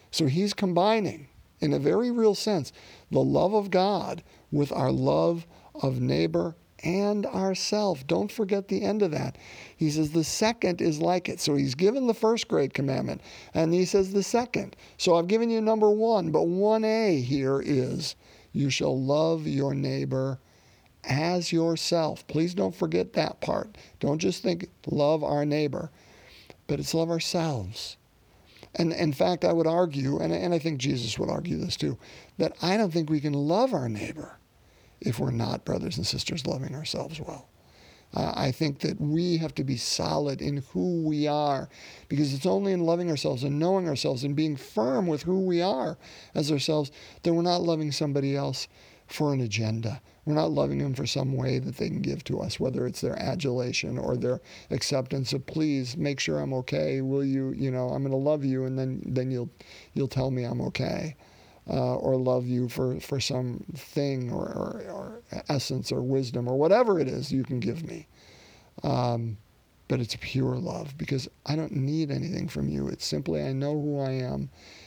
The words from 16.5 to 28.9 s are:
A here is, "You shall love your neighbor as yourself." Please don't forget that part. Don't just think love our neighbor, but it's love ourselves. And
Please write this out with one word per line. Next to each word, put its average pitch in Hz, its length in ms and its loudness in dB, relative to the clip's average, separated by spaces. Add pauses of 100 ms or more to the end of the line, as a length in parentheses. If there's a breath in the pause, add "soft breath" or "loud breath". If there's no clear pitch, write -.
A 220 380 4
here 135 440 2
is, 131 500 0 (360 loud breath)
"You 139 180 2
shall 135 300 0
love 156 480 2
your 139 260 0
neighbor 135 640 -2 (640 soft breath)
as 170 480 0
yourself." 165 720 2
Please 165 260 0
don't 185 220 0
forget 175 380 0
that - 260 0
part. - 380 -4 (240 loud breath)
Don't 147 180 0
just 185 240 -2
think 175 260 -2 (160)
love 151 380 2
our 147 220 0
neighbor, 147 440 0 (800 loud breath)
but 147 120 -2
it's 139 140 -4
love 165 160 2
ourselves. 160 840 -2 (800 loud breath)
And 170 160 2